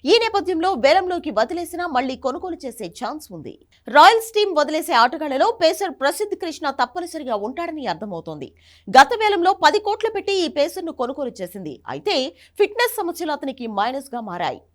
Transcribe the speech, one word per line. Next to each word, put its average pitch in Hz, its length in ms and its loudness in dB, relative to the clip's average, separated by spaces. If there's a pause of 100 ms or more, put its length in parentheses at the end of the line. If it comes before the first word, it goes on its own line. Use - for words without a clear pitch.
(120)
ఈ 453 120 8
నేపథ్యంలో 370 480 0 (140)
వేలంలోకి 349 540 2
వదిలేసినా 339 480 -4 (100)
మళ్లీ 254 280 -2
కొనుగోలు 339 400 -6
చేసే 220 240 -10 (100)
ఛాన్స్ 269 280 -10 (100)
ఉంది. 123 160 -14 (440)
రాయల్స్ 440 400 8
టీం 415 220 2
వదిలేసే 294 440 0
ఆటగాళ్లలో 269 460 0 (140)
పేసర్ 330 380 0
ప్రసిద్ధ్ 392 420 -2
కృష్ణ 320 220 -8 (160)
తప్పనిసరిగా 269 560 -4 (120)
ఉంటాడని 311 440 -8
అర్థమవుతోంది. 160 580 -10 (480)
గత 277 100 8 (140)
వేలంలో 392 300 4 (120)
పది 415 220 6
కోట్లు 440 300 -2
పెట్టి 392 180 -2 (100)
ఈ 269 40 -4 (100)
పేసర్ 330 300 -2
ను - 120 -10
కొనుగోలు 262 400 -6
చేసింది. 180 340 -10 (180)
అయితే 285 240 -2 (440)
ఫిట్నెస్ 440 400 0
సమస్యలు 339 360 -4
అతనికి 269 280 -8 (140)
మైనస్ 262 360 -4
గా 233 140 -6
మారాయి. 175 320 -6 (140)